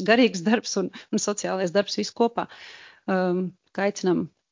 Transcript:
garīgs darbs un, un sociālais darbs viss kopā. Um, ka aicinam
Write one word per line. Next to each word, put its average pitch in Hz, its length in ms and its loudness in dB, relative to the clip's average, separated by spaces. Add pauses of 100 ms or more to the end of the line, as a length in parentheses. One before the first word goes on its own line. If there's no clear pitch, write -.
garīgs 202 400 4
darbs 220 320 0
un, - 140 -2 (180)
un 214 120 0
sociālais 185 520 -2
darbs 202 240 0
viss 208 160 -4
kopā. 233 320 0 (640)
Um, 185 380 0 (260)
ka 196 140 0
aicinam 170 400 0 (240)